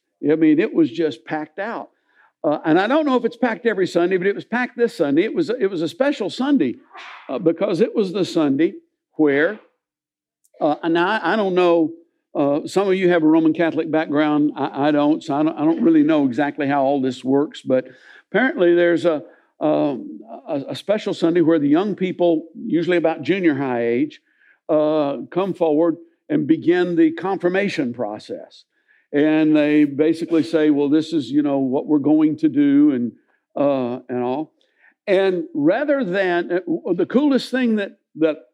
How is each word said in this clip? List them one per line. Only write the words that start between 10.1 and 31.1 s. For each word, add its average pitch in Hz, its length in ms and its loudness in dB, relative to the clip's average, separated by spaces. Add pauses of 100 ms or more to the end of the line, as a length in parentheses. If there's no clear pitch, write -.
uh, 147 220 0
and 170 160 0
I, 185 360 0
I - 20 0
don't 196 180 -2
know, 170 400 2 (400)
uh, 147 320 0
some 190 220 -2
of 185 80 2
you 185 140 2
have 175 120 4
a 156 60 4
Roman 160 260 4
Catholic 160 380 -2
background. 151 640 0
I, 139 320 -2
I 156 40 0
don't, 147 320 0
so 139 120 -4
I 151 80 0
don't, 160 120 -2
I 147 100 -4
don't 165 180 0
really 165 180 4
know 151 240 2
exactly 143 420 -2
how 139 160 0
all 139 160 0
this 127 240 -4
works, 139 380 -2
but 127 240 0 (460)
apparently 277 420 2
there's 170 320 2
a, 151 180 0 (360)
um, 151 600 -2 (280)
a, 139 220 -6
a 135 60 -8
special 208 380 -4
Sunday 170 280 0
where 160 180 4
the 143 100 0
young 180 260 2
people, 175 600 0
usually 170 420 -2
about 160 240 0
junior 170 320 0
high 127 320 -2
age, 123 340 -2 (480)
uh, 151 500 0 (120)
come 185 240 -4
forward 160 440 0 (300)
and 151 200 -2
begin 170 480 0
the 160 160 4
confirmation 180 840 -2
process. 107 720 -12 (500)
And 156 440 4
they 151 260 4
basically 160 580 0
say, 156 280 2
"Well, 143 180 2
this 156 240 0